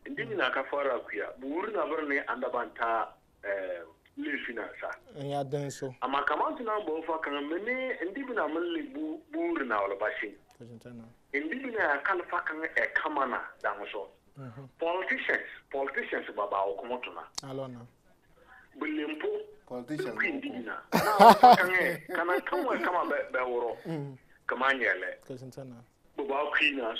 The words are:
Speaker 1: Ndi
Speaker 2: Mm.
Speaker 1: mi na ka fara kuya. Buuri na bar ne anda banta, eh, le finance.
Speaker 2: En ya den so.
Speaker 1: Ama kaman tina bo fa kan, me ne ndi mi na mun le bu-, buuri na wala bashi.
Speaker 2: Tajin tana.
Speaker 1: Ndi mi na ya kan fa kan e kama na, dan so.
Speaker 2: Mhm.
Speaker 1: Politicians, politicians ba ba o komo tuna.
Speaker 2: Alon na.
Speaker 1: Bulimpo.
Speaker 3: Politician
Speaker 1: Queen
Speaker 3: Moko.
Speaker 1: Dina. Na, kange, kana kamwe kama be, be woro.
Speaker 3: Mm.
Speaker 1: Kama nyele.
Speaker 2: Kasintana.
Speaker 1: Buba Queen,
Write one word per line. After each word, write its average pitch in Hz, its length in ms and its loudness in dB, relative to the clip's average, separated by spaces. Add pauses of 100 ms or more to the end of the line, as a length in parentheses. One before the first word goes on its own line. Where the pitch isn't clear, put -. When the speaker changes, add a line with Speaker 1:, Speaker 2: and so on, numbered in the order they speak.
Speaker 1:
Ndi - 200 -8
Speaker 2:
Mm. - 40 -10
Speaker 1:
mi 214 60 -4
na 135 140 2
ka 135 140 0
fara 135 360 0
kuya. 92 400 -6
Buuri 165 340 -4
na 170 120 0
bar 156 180 -2
ne 143 240 0
anda 123 220 -4
banta, 113 580 0 (360)
eh, 92 400 -4 (340)
le 151 280 -4
finance. 110 380 -8 (320)
Speaker 2:
En 143 140 -8
ya 143 140 -2
den 143 280 -4
so. 131 300 -8
Speaker 1:
Ama 135 240 0
kaman 233 320 0
tina 220 280 -2
bo 160 180 -2
fa 160 160 -2
kan, 147 120 -4 (160)
me 165 120 -4
ne 254 340 -4 (100)
ndi 202 240 -6
mi 247 80 -6
na 175 120 0
mun 170 260 -2
le 160 80 -2 (120)
bu-, 156 280 -6 (100)
buuri 165 340 -2
na 110 160 0
wala 98 140 0
bashi. 104 400 -4 (240)
Speaker 2:
Tajin 117 220 -16
tana. 120 220 -16 (300)
Speaker 1:
Ndi 156 220 -2
mi 262 160 -8
na 220 120 -2
ya 143 160 2
kan 185 240 0
fa 170 180 -2
kan 160 220 -6
e 117 320 0
kama 147 300 0
na, 113 140 -2 (240)
dan 104 120 -2 (160)
so. 101 180 -8 (280)
Speaker 2:
Mhm. 131 300 -14 (100)
Speaker 1:
Politicians, 175 680 0 (240)
politicians 139 640 -2
ba 101 120 -2
ba 101 100 0 (100)
o 101 80 -2
komo 123 260 -6
tuna. 87 220 -12 (200)
Speaker 2:
Alon 135 300 -8
na. 120 60 -14 (1000)
Speaker 1:
Bulimpo. 302 480 -4 (400)
Speaker 3:
Politician 254 480 -6
Speaker 1:
Queen - 200 0
Speaker 3:
Moko. - 60 -4
Speaker 1:
Dina. 247 400 -8 (120)
Na, 208 400 12 (220)
kange, 180 480 2 (120)
kana 175 260 2
kamwe 269 380 0
kama 175 260 0
be, 147 100 0 (160)
be - 80 -2
woro. 120 460 0
Speaker 3:
Mm. 143 320 -6 (300)
Speaker 1:
Kama 131 260 2
nyele. 95 440 0 (100)
Speaker 2:
Kasintana. 131 480 -14 (420)
Speaker 1:
Buba 143 340 -2
Queen, 143 300 2 (180)